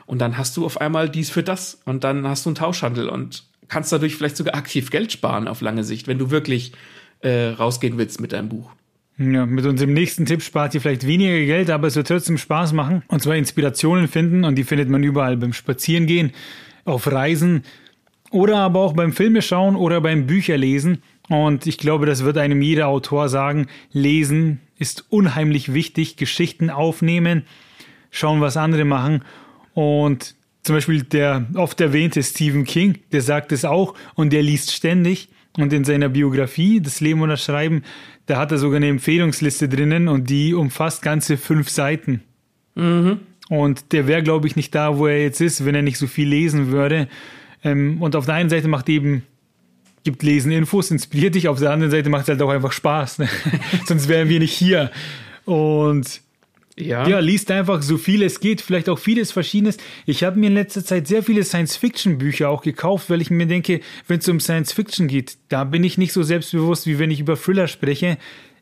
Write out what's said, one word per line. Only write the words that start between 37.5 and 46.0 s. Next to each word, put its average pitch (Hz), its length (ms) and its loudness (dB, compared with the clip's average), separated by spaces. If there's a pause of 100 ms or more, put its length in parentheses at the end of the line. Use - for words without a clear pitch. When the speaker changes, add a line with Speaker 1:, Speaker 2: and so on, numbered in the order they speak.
Speaker 2:
da 143 120 0
hat 143 140 -2
er 156 60 2
sogar 139 200 2
eine 147 120 2
Empfehlungsliste 151 800 0
drinnen 151 400 2
und 131 200 0
die 147 240 2
umfasst 156 480 -2
ganze 151 360 0
fünf 151 320 0
Seiten. 143 520 -2 (540)
Speaker 1:
Mhm. 175 440 2 (280)
Speaker 2:
Und 147 460 0
der 151 140 2
wäre, 160 160 4
glaub 156 200 2
ich, 151 140 0
nicht - 180 -2
da, 151 220 0
wo 147 100 2
er 147 140 2
jetzt 143 180 0
ist, 165 240 0
wenn 143 120 2
er 147 80 2
nicht 139 140 -2
so 139 100 -2